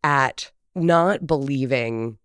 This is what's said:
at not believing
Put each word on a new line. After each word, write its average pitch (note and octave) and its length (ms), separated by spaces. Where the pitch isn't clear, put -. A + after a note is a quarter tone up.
at C#3 480
not E3+ 520
believing B2+ 960